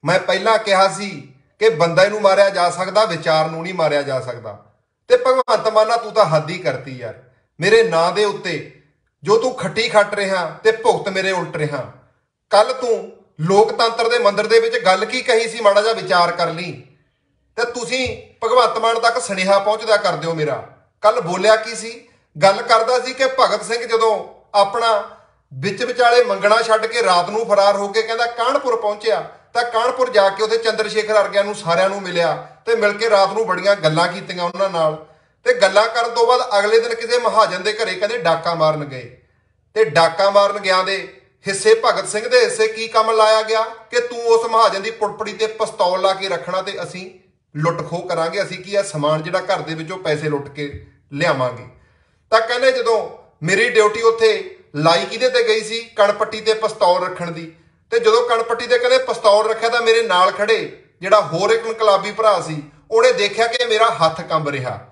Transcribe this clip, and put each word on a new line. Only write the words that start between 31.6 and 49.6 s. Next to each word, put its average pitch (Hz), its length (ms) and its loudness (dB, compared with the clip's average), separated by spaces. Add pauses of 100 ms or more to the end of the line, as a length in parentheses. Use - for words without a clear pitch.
ਨੂੰ 202 120 -6
ਮਿਲਿਆ 170 340 -2 (300)
ਤੇ 233 100 0
ਮਿਲ 208 180 0
ਕੇ 220 160 -2
ਰਾਤ 196 240 4
ਨੂੰ 226 140 -2
ਬੜੀਆਂ 185 300 0
ਗੱਲਾਂ 160 300 0
ਕੀਤੀਆਂ 175 360 -8
ਉਹਨਾਂ 190 260 -2
ਨਾਲ। 160 260 -2 (500)
ਤੇ - 80 4
ਗੱਲਾਂ 196 340 4
ਕਰਨ 233 260 -2
ਤੋਂ 240 140 2
ਬਾਅਦ 247 320 2
ਅਗਲੇ 214 200 4
ਦਿਨ 233 160 -2
ਕਿਸੇ 233 240 -2
ਮਹਾਜਨ 202 440 0
ਦੇ 208 100 -2
ਘਰੇ 208 220 -4
ਕਹਿੰਦੇ 208 240 -4
ਡਾਕਾ 165 360 -2
ਮਾਰਨ 156 300 0
ਗਏ। 127 320 -16 (580)
ਤੇ 214 100 2
ਡਾਕਾ 165 440 2
ਮਾਰਨ 202 300 2
ਗਿਆ 190 240 0
ਦੇ 190 140 -4 (480)
ਹਿੱਸੇ, 208 300 2
ਭਗਤ 226 320 0
ਸਿੰਘ 214 200 -6
ਦੇ 247 120 4
ਹਿੱਸੇ 220 280 2
ਕੀ 220 200 -6
ਕੰਮ 220 240 0
ਲਾਇਆ 220 300 4
ਗਿਆ 220 200 -2 (300)
ਕਿ 247 80 0
ਤੂੰ 233 280 -6
ਉਸ 226 180 4
ਮਹਾਜਨ 220 360 2
ਦੀ 220 120 -6
ਪੁੜਪੜੀ 208 400 -6
ਤੇ 214 160 -2
ਪਿਸਤੌਲ 185 520 -2
ਲਾ 190 120 2
ਕੇ 185 160 -6
ਰੱਖਣਾ 175 320 -4
ਤੇ 196 220 -8
ਅਸੀਂ 180 260 -14 (460)
ਲੁੱਟ 156 340 -4
ਖੋਹ 175 180 -8
ਕਰਾਂਗੇ, 170 360 -4
ਅਸੀਂ - 140 -8
ਕੀ 202 180 -10
ਆ 202 80 0
ਸਮਾਨ 156 400 -2
ਜਿਹੜਾ 180 200 -4
ਘਰ 185 180 -2